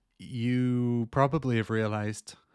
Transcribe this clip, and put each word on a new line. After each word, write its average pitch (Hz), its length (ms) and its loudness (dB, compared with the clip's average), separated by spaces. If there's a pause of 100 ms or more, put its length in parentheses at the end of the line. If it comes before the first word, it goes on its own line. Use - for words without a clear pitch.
(180)
you 123 920 0
probably 135 460 2
have 110 140 0
realized, 107 640 -2 (200)